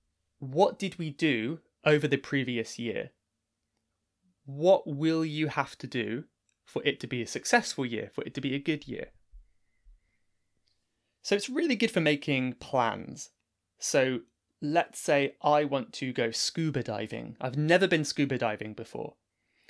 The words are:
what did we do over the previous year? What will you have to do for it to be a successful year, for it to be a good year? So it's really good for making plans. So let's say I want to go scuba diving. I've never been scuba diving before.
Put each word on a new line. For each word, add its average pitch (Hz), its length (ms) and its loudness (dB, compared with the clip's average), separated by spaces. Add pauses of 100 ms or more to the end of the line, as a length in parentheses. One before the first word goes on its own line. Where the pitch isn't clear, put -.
(380)
what 165 400 2
did 196 200 -4
we 160 120 -4
do 143 500 0 (240)
over 151 220 4
the 135 120 2
previous 123 600 -4
year? 117 320 -4 (1300)
What 151 420 4
will 160 380 2
you 151 240 0
have 139 300 -2
to - 80 -10
do 120 380 -4 (400)
for - 200 -6
it - 160 0
to 135 60 -8
be 123 160 -4
a 107 40 -6
successful - 600 0
year, 107 260 -6
for - 120 -6
it - 100 -10
to 143 60 -6
be 135 140 -2
a 139 60 -4
good 151 260 -4
year? - 220 -10 (2250)
So - 120 2
it's 202 160 -2
really 285 260 0
good 220 140 2
for 185 100 2
making 143 540 2
plans. 117 760 -2 (480)
So 131 420 2 (420)
let's 156 360 0
say 143 440 2
I 151 220 4
want 135 300 -2
to - 180 -6
go 117 180 0
scuba 143 520 -2
diving. 113 580 -6
I've 127 180 -4
never 165 280 6
been 165 180 2
scuba 135 340 0
diving 107 360 -2
before. - 400 -10 (560)